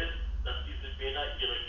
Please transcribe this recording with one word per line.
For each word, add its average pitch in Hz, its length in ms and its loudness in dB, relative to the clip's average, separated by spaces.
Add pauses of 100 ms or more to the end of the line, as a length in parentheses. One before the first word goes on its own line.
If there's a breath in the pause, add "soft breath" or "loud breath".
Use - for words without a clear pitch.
ist, - 100 0 (260)
dass - 220 0
diese - 220 -2 (120)
weder 135 400 0
ihre - 300 2